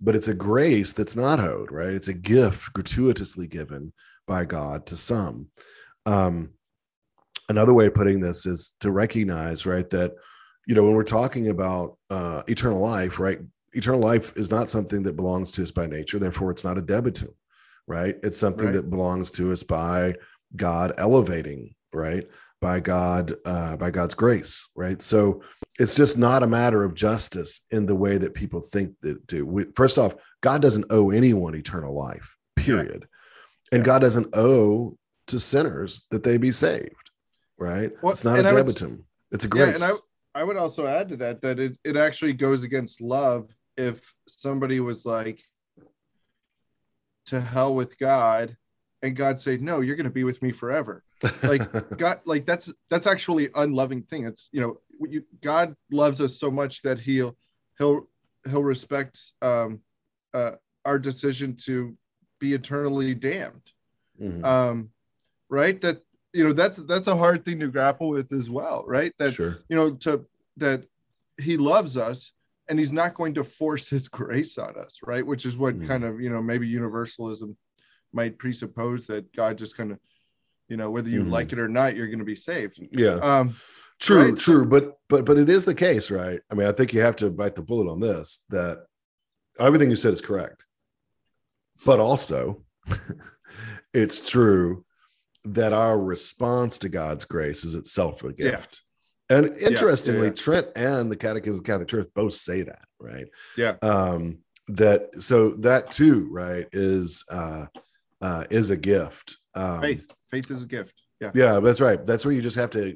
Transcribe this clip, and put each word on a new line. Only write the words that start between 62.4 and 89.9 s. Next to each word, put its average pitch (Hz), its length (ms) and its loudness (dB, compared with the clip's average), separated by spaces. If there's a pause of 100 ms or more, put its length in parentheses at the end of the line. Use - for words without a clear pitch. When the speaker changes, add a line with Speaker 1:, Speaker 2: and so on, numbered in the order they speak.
Speaker 2:
eternally 139 640 -4
damned. 143 460 -6 (600)
Speaker 1:
Mm-hmm. 87 220 -8
Speaker 2:
Um, 123 460 0 (580)
right? 165 320 0
That, 175 200 -2 (320)
you 170 140 2
know, 151 60 4
that's, 185 240 2
that's 180 320 -4
a 185 80 2
hard 170 280 2
thing 170 160 -6
to 151 80 -4
grapple 139 420 0
with 139 220 -4
as 123 160 -4
well, 135 380 -6
right? 147 320 0
That, 139 140 0
Speaker 1:
Sure. 87 240 -6 (120)
Speaker 2:
you 165 60 -2
know, 156 220 2
to, 147 280 -2 (340)
that 135 260 -2 (560)
he 160 160 -2
loves 147 400 2
us 123 340 -6 (380)
and 156 100 -2
he's 147 140 0
not 170 220 -2
going 160 200 -4
to 139 80 -2
force 151 460 -6
his 135 180 -4
grace 131 500 -6
on 107 220 -12
us, - 260 -20
right? 123 220 -6
Which 131 200 -6
is 123 100 -6
what 131 200 -2
Speaker 1:
Mm. 117 120 -8
Speaker 2:
kind 127 160 -2
of, 113 160 -8
you 123 100 -6
know, 113 100 -4
maybe 117 280 -4
universalism 113 880 -8 (560)
might 117 260 -4
presuppose 120 720 -6
that 104 260 -10
God 110 240 -2
just 110 180 -14
kinda, 104 220 -8 (720)
you 117 80 -8
know, 110 140 -6
whether 117 180 -4
you 110 140 0
Speaker 1:
Mm-hmm. 87 100 -4
Speaker 2:
like - 220 -4
it 120 40 -4
or 113 100 -2
not, 123 280 2
you're 113 120 -6
gonna 110 160 -8
be 104 120 -8
saved. - 420 -8 (140)
Speaker 1:
Yeah. 113 220 4
Speaker 2:
Um, 127 400 2 (460)
Speaker 1:
True, 175 320 8
Speaker 2:
right? - 60 -2
So 175 140 4
Speaker 1:
true. 131 140 8
But, 139 320 4 (100)
but, 143 160 4
but 147 140 6
it 147 100 6
is 185 160 6
the 185 100 2
case, 147 360 2
right? 90 300 -4 (100)
I 104 40 -6
mean, 101 140 2
I 104 40 4
think 120 200 0
you 110 80 2
have 113 160 4
to 104 140 0
bite 101 240 -4
the 85 80 -10
bullet 101 280 -2
on 82 100 -6
this, 95 500 -4
that 87 340 -4 (720)
everything 143 300 6
you 113 80 2